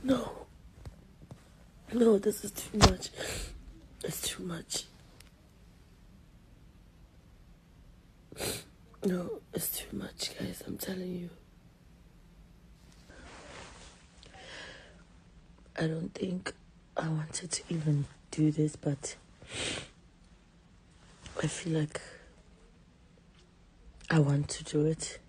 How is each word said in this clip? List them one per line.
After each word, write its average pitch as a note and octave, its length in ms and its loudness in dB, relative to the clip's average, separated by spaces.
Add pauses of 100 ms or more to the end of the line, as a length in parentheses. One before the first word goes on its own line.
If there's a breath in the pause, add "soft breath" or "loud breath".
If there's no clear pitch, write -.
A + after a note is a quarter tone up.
No. B3+ 280 4 (1600)
No, A3+ 240 10
this G#3 260 2
is G3+ 80 -6
too - 280 -6
much. F#3+ 320 8 (920 loud breath)
It's - 240 -4
too - 160 -4
much. - 420 -6 (4000 loud breath)
No, F3+ 360 0 (120)
it's - 240 -4
too - 180 -8
much, - 420 -6
guys, F#3 280 -6
I'm - 120 -6
telling F#3 380 -4
you. F3 140 -6 (4000 loud breath)
I D#3+ 80 2
don't D#3+ 280 0
think F#3 380 -2 (460)
I D#3+ 100 0
wanted D#3 440 -2
to - 180 -4
even D3+ 360 4 (260)
do D#3 200 6
this, D3+ 240 4
but - 400 -2 (2250 loud breath)
I D#3+ 60 2
feel D#3+ 320 0
like D3+ 220 -2 (2000)
I E3 80 8
want C#3+ 320 6
to - 140 -6
do D3+ 240 4
it. - 420 -2